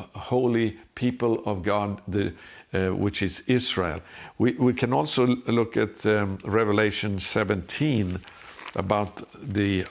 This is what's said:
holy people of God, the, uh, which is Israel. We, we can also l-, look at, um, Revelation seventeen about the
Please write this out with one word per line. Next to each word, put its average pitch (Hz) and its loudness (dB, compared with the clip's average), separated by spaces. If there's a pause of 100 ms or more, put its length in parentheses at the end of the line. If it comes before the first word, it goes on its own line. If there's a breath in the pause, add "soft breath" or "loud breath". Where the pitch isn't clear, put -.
(140)
holy 117 0 (160)
people 120 0
of 101 -2
God, 101 0
the, 98 0 (380 loud breath)
uh, 95 0
which 101 -2
is 92 -4
Israel. 90 0 (380 loud breath)
We, 120 4
we 123 2
can 123 0
also 139 2
l-, 123 4 (100)
look 117 2
at, 110 -2
um, 101 2
Revelation 104 2
seventeen 101 0 (540 loud breath)
about 98 -2 (180)
the 98 0